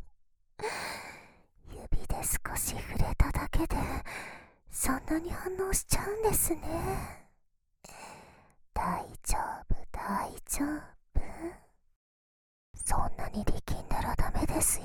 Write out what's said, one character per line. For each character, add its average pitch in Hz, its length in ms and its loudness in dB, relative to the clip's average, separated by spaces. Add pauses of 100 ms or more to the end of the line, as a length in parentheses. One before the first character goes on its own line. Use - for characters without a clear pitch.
(1700)
<laughs> - 80 -12
指 - 260 2
で - 160 -2
少 - 320 -2
し - 220 -2
触 - 220 -2
れ - 160 4
た - 180 8
だ - 160 0
け - 180 4
で、 - 100 0 (920)
そ - 220 0
ん 269 140 0
な 311 120 2
に 339 120 -4
反 - 260 -4
応 381 160 0
し - 120 0
ち - 120 4
ゃ - 100 0
う 415 120 -4
ん 440 40 -2
で 440 120 4
す - 200 2
ね。 339 760 -4 (1400)
大 - 320 0 (180)
丈 - 140 2 (320)
夫、 - 40 8 (160)
大 - 400 -2 (140)
丈 - 220 -2
夫。 294 300 -8 (1900)
そ - 80 6
ん - 200 4
な - 140 -2
に - 140 -4
力 - 380 0
ん - 60 -14
だ - 120 2
ら - 140 -2
ダ - 160 6
メ - 160 2
で 302 140 2
す - 240 2